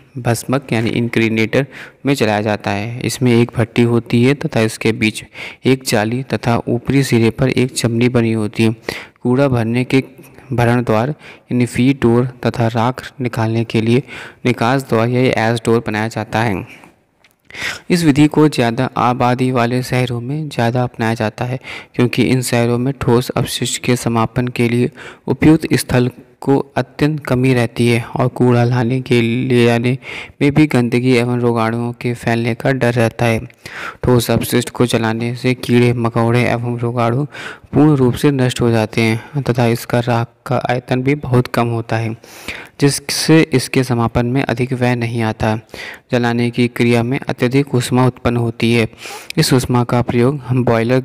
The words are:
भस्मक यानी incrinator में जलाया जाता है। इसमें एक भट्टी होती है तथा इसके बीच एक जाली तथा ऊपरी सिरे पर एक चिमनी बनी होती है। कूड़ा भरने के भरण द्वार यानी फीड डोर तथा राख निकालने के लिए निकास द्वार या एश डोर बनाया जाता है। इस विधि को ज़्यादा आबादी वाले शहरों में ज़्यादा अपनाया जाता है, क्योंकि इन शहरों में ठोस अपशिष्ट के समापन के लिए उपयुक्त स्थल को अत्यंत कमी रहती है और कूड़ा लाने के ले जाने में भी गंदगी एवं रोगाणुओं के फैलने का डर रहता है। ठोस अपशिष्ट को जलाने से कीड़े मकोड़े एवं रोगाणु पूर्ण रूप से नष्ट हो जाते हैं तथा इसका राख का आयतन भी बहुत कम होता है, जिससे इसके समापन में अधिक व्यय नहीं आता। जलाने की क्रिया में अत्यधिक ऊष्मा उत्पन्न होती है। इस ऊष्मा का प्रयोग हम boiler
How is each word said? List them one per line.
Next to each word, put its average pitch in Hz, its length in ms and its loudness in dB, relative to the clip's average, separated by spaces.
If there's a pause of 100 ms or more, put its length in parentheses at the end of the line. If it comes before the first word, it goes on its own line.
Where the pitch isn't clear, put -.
(180)
भस्मक 127 560 -4
यानी 113 160 0
incrinator 113 760 0 (400)
में 139 80 2
जलाया 107 280 0
जाता 104 300 -2
है। 107 280 -6
इसमें 123 320 0
एक 117 240 4
भट्टी 120 280 0
होती 117 400 2
है 135 120 4
तथा 147 260 -2
इसके 110 320 0
बीच 113 300 -2 (420)
एक 131 180 2
जाली 117 400 -2
तथा 117 340 -2 (100)
ऊपरी 120 360 0
सिरे 117 260 4
पर 127 200 0
एक 127 220 0
चिमनी 117 380 0
बनी 117 240 2
होती 110 300 -2
है। 113 120 2 (460)
कूड़ा 127 260 2
भरने 120 360 0
के 135 200 2 (480)
भरण 120 320 2
द्वार 113 260 0
यानी - 560 -4
फीड 131 360 0
डोर 120 240 4 (200)
तथा 117 220 0
राख 117 340 -2 (200)
निकालने 113 420 -2
के 113 180 -2
लिए 120 220 2 (420)
निकास 123 440 0
द्वार 113 200 2
या 123 120 0 (220)
एश 117 220 0
डोर 117 220 2
बनाया 107 200 -4
जाता 110 340 -4
है। 107 240 -2 (1200)
इस 175 140 0
विधि 147 240 4
को 151 220 4
ज़्यादा 123 480 0
आबादी 123 540 0
वाले 123 320 0
शहरों 123 380 -2
में 147 280 -6
ज़्यादा 123 340 0
अपनाया 113 300 -2
जाता 113 320 -4
है, 123 140 -6 (360)
क्योंकि 123 280 0
इन 123 180 2
शहरों 120 360 0
में 127 240 -2
ठोस 123 300 2
अपशिष्ट - 520 -4
के 123 120 2
समापन 117 520 -2
के 120 220 -2
लिए 120 200 0 (380)
उपयुक्त 151 460 2
स्थल 123 360 0 (320)
को 135 160 2 (200)
अत्यंत 147 480 -2
कमी 131 280 2
रहती 120 340 0
है 117 140 2 (100)
और - 180 0
कूड़ा 123 340 2
लाने 123 380 0
के 120 200 2
ले 120 440 2
जाने 120 320 2 (440)
में 143 120 4
भी 156 140 4
गंदगी 123 480 0
एवं 120 240 0
रोगाणुओं 117 540 0
के 123 200 -6
फैलने 117 420 -2
का 131 160 -2
डर 120 220 0
रहता 117 320 0
है। 113 140 0 (640)
ठोस 123 280 2
अपशिष्ट 120 380 0
को - 160 0
जलाने 113 500 -2
से 127 200 -2
कीड़े 120 400 2
मकोड़े 117 480 2
एवं 117 360 -2
रोगाणु 120 440 0 (500)
पूर्ण 147 220 6
रूप 127 180 2
से 147 180 2
नष्ट 127 300 0
हो 120 100 2
जाते 113 300 0
हैं 113 420 -2
तथा 120 240 2
इसका 120 320 0
राख 117 340 -2 (120)
का 123 240 -2
आयतन 127 340 -2
भी 139 140 2
बहुत 127 300 0
कम 117 200 -2
होता 113 300 -4
है, 113 180 -4 (640)
जिससे 156 640 2 (120)
इसके 131 300 0
समापन 120 420 0
में 127 180 0
अधिक 123 300 -2
व्यय 123 220 0
नहीं 117 280 -4
आता। 110 360 -2 (520)
जलाने 120 380 0
की 120 200 0
क्रिया 120 340 2
में 127 160 -2
अत्यधिक 131 560 0
ऊष्मा 123 320 2
उत्पन्न 120 300 -2
होती 117 360 0
है। 113 140 2 (500)
इस 156 160 2
ऊष्मा 123 300 2
का 120 180 0
प्रयोग 127 380 0
हम 123 260 -2
boiler 117 400 2